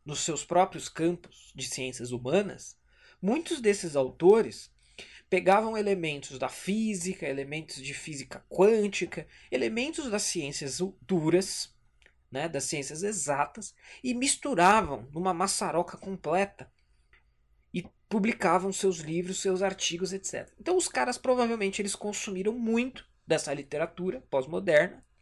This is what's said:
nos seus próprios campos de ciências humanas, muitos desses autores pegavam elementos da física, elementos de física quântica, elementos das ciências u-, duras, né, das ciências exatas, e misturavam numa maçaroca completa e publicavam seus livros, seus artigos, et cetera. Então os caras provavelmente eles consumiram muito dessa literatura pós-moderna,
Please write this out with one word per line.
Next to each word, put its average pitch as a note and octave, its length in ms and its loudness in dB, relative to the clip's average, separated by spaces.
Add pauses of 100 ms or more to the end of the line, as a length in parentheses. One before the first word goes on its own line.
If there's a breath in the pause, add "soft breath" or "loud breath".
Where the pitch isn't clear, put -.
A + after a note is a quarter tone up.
nos D3 160 -8
seus - 240 -4
próprios F3 440 2
campos - 680 -4
de C3 120 -8
ciências B2+ 440 -6
humanas, C3 680 -2 (460 soft breath)
muitos D4 380 0
desses G3+ 340 0
autores C#3+ 800 4 (560 loud breath)
pegavam G3 460 4
elementos E3 600 -2
da C3 100 -2
física, F#3+ 800 -4
elementos C#3 560 -6
de C#3 120 -10
física - 540 -12
quântica, G3+ 800 2 (240 loud breath)
elementos B3+ 600 -2
das G#3 120 0
ciências C#3+ 580 -4
u-, F#3+ 220 -4
duras, E3+ 720 2 (560)
né, D3 180 -4
das C#3+ 160 -4
ciências D3+ 380 -4
exatas, D3 720 -2 (280 loud breath)
e B3 120 0
misturavam G3 960 4
numa F3+ 220 0
maçaroca E3+ 600 0
completa F#3+ 760 -4 (1040)
e F3 120 -4 (240)
publicavam F#3+ 640 2
seus F#3+ 260 0
livros, E3+ 420 -4
seus F#3 220 0
artigos, F#3 500 -2
et G3 120 -8
cetera. - 360 -10
Então E4+ 160 0
os F#4 120 2
caras B3+ 300 -2
provavelmente A#3 600 0
eles G3+ 160 -4
consumiram G#3 560 -4
muito A#3+ 520 -2 (220)
dessa D3+ 260 2
literatura E3 800 -4
pós-moderna, D#3+ 760 2 (180)